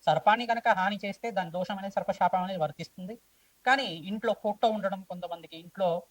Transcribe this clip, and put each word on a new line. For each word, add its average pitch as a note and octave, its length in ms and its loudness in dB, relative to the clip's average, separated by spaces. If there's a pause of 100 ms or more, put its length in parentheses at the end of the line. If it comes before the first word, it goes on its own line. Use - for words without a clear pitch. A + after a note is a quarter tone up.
సర్పాన్ని G#3+ 400 4
కనుక A#3 220 0
హాని G3 360 2
చేస్తే G#3 260 -6
దాని F#3 200 -2
దోషం F3+ 280 -4
అనేది, G3 160 -8
సర్పశాపం F#3 480 0
అనేది F#3+ 180 -4
వర్తిస్తుంది. F3 580 -6 (480)
కానీ C4 180 4
ఇంట్లో G3+ 480 -4
పుట్ట G#3 320 -2
ఉండడం, G3 380 0
కొంతమందికి E3+ 540 -10
ఇంట్లో E3+ 540 0